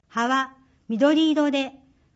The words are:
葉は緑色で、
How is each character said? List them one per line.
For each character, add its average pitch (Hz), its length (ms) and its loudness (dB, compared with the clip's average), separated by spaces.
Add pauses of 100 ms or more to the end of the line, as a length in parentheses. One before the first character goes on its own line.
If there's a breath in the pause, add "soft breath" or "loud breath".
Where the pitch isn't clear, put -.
葉 233 180 -2
は 262 260 -2 (360 soft breath)
緑 302 420 2
色 294 200 0
で、 269 200 -4 (440)